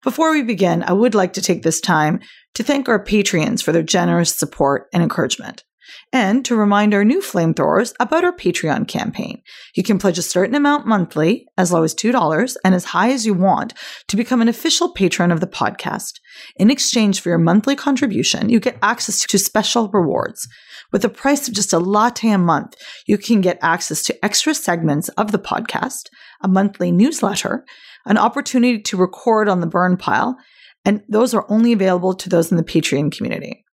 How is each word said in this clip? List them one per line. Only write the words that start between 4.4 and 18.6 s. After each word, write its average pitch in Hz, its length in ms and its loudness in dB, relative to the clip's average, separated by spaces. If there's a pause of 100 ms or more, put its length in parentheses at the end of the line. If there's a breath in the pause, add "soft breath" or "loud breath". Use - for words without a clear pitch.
and 170 120 2
encouragement, - 580 -6 (500 loud breath)
and 240 340 0
to 240 100 0
remind 208 360 2
our 202 120 2
new 277 160 4
flamethrowers 170 800 0
about 330 240 0
our 359 80 2
Patreon 175 560 -4
campaign. - 520 -8 (360 loud breath)
You 185 80 0
can 202 140 2
pledge 185 200 0
a 180 40 -4
certain 196 340 0
amount 285 300 0
monthly, 180 600 0 (100)
as 180 140 2
low 165 140 2
as 156 100 -2
two 214 160 -2
dollars 190 540 0
and 185 100 4
as 180 120 -2
high 208 260 0
as 247 120 -4
you 214 100 0
want, 185 400 0 (340 loud breath)
to - 80 -4
become 233 260 0
an 226 60 4
official 330 440 -2
patron 175 380 0
of 165 100 0
the - 60 -2
podcast. - 680 -6 (420 loud breath)
In 202 140 4
exchange 220 500 0
for - 80 -4
your 170 100 2
monthly 190 380 2
contribution, 247 720 -2
you 233 100 4
get 240 240 -4